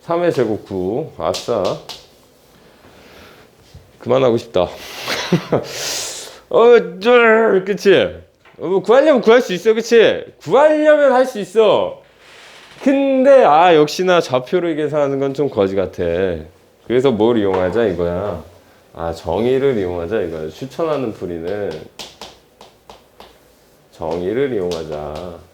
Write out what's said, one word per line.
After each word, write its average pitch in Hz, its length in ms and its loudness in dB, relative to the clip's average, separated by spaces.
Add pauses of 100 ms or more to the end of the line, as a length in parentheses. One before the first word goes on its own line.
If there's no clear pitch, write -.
삼의 170 300 -2
제곱 110 340 -2
구. 101 500 -6
아싸. 90 460 -4 (2500)
그만하고 120 360 0
싶다. 92 300 -2
<laughs> - 1800 -8
어, 196 500 4
쫄, 220 640 4
그치? 196 300 2 (640)
어, 139 80 -10
뭐 185 160 -2
구하려면 269 380 4
구할 226 200 6
수 190 120 -6
있어, 220 220 0
그치? 214 500 2 (140)
구하려면 302 760 4
할 254 140 2
수 254 120 -10
있어. 175 640 0 (800)
근데, 269 640 4
아, 165 300 6
역시나 170 460 2
좌표를 160 560 -2
계산하는 143 440 -2
건 135 140 -4
좀 139 140 -2
거지 98 280 0
같아. 92 260 -4 (840)
그래서 127 260 2
뭘 113 260 2
이용하자 95 480 0
이거야? 87 580 -4 (500)
아, 82 180 -8
정의를 120 640 -2
이용하자 90 460 -4
이거야. 80 260 -8
추천하는 135 640 -6
풀이는 92 580 -8 (2250)
정의를 92 640 -4
이용하자. 82 840 -8 (160)